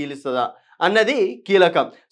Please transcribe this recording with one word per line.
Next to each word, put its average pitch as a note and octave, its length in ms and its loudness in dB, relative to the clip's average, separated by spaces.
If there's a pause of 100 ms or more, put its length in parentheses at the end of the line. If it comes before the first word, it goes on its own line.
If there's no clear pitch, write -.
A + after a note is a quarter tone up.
చీలిస్తదా C#3 500 -6 (320)
అన్నది G#3 640 0
కీలకం. E3+ 440 2 (220)